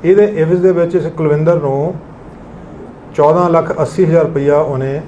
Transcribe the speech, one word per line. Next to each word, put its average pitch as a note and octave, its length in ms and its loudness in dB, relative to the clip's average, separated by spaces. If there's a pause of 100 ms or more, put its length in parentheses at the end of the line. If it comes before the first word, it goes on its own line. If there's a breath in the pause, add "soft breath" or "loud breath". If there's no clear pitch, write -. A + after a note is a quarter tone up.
ਇਹਦੇ G3 200 4
ਇਵਜ਼ F3 380 0
ਦੇ F#3 100 2
ਵਿੱਚ F3 240 0
ਇਸ D#3 100 0
ਕੁਲਵਿੰਦਰ D#3+ 500 0
ਨੂੰ D3 400 -4 (1200)
ਚੌਦਾਂ D#3+ 340 4
ਲੱਖ E3 320 0
ਅੱਸੀ F3 240 0
ਹਜ਼ਾਰ D#3+ 180 2
ਰੁਪਈਆ C#3+ 340 0
ਉਹਨੇ C#3 500 -2